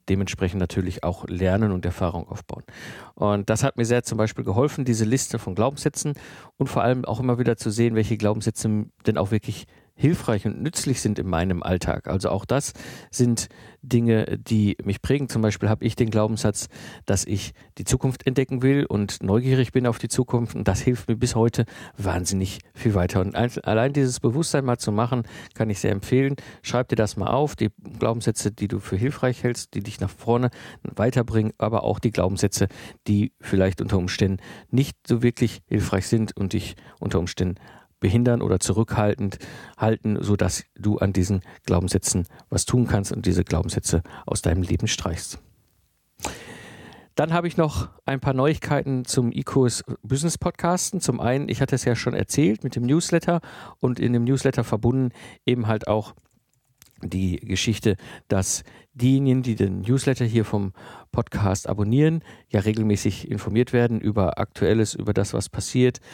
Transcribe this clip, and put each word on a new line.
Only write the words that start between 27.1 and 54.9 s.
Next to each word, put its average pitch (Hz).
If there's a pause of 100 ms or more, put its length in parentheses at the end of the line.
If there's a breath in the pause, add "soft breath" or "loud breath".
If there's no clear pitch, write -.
mal 101
auf, 143
die 110 (300)
Glaubenssätze, 113
die 104
du 104
für -
hilfreich 127
hältst, -
die 104
dich 107
nach 101
vorne 120 (320 loud breath)
weiterbringen, 110
aber 110
auch -
die 113
Glaubenssätze, 98 (400 loud breath)
die 104
vielleicht 95
unter 95
Umständen 95 (300 loud breath)
nicht 135
so 117
wirklich 120
hilfreich 98
sind 113
und 98
dich - (240 loud breath)
unter -
Umständen 90 (440 loud breath)
behindern 120
oder 95
zurückhaltend 104 (380 loud breath)
halten, 110
sodass 95 (100)
du 104
an 98
diesen 95 (260 loud breath)
Glaubenssätzen 90 (220 loud breath)
was -
tun 123
kannst 101
und -
diese 90
Glaubenssätze - (220 loud breath)
aus -
deinem 85
Leben -
streichst. - (1800 loud breath)
Dann 160
habe 170
ich 165
noch 160 (160)
ein 135
paar 135
Neuigkeiten 135
zum 120
E-Kurs 131 (160)
Business 139
Podcasten. 180
Zum -
einen, 131
ich 113
hatte 135
es 123
ja 120
schon 120
erzählt 151
mit 131
dem 120
Newsletter 165 (400 loud breath)
und 123
in 120
dem 117
Newsletter 131
verbunden 120 (340 loud breath)